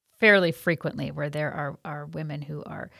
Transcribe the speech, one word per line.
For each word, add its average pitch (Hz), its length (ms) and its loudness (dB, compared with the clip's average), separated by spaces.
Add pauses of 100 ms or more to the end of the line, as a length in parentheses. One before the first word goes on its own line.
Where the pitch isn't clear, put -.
(200)
fairly 202 320 8
frequently, 147 600 -2
where 147 180 -4
there 151 220 -4
are, 147 340 -6
are 147 220 -8
women 156 340 -8
who 147 220 -8
are - 260 -10 (100)